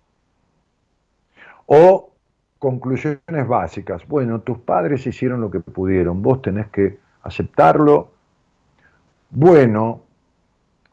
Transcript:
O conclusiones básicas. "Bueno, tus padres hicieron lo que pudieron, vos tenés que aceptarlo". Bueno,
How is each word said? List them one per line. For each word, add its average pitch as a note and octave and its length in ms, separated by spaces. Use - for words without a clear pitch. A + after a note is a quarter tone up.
O F3+ 420
conclusiones C3 920
básicas. F#2+ 580
"Bueno, A#2+ 360
tus A#2+ 160
padres D3+ 500
hicieron B2+ 320
lo A2 100
que F2+ 120
pudieron, F#2 600
vos C3 200
tenés G#2 260
que G2 300
aceptarlo". D3 880
Bueno, A#2+ 720